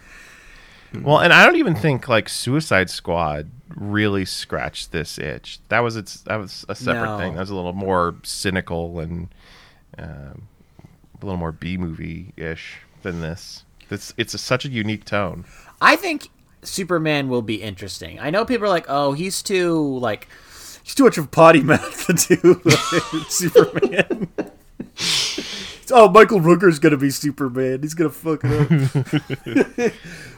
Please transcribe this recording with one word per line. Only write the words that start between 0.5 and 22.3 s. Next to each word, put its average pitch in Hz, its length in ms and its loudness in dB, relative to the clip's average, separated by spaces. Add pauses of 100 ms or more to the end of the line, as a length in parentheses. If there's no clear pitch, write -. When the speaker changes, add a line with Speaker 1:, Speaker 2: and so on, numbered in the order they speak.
Speaker 1:
Well, 143 160 4
and 175 120 4
I 175 140 8
don't 359 100 6
even 277 180 2
think, 127 360 0
like, 110 180 2
Suicide 120 640 0
Squad 80 600 -4 (280)
really 101 480 -2
scratched - 640 -8
this 76 260 -8
itch. - 520 -12
That 107 100 0
was 117 160 -2
its, 104 280 -14
that 104 120 -6
was 104 320 -12
a 101 80 -10
separate 117 300 -4
Speaker 2:
No. 107 120 -6
Speaker 1:
thing. 92 180 -6
That 85 40 -8
was 95 100 -8
a 101 60 -10
little 87 160 -6
more 90 520 -2
cynical 85 760 -6
and, 85 300 -10 (680)
um, 80 520 -16 (720)
a 104 40 -14
little 95 120 -6
more 82 160 -6
B-movie-ish 82 1300 -10 (240)
than 85 180 -8
this. - 420 -12 (260)
It's, - 280 -12
it's 113 160 -6
a, 104 40 -10
such - 280 -10
a 143 40 -12
unique 107 360 -6
tone. 90 400 -6 (360)
Speaker 2:
I 262 140 4
think 330 320 -6 (340)
Superman 160 680 -2
will 123 120 0
be 107 220 -6
interesting. 92 560 -12
I 120 100 -8
know 196 140 0
people 226 220 -4
are 208 40 0
like, 175 200 -2
"Oh, 139 240 0
he's 180 280 -6
too, 165 580 -2
like, 110 280 -4 (560)
he's - 100 -14
too 269 120 4
much 208 120 4
of 156 80 -4
a - 40 -12
potty 135 320 8
mouth - 460 0
to 185 60 2
do 175 560 4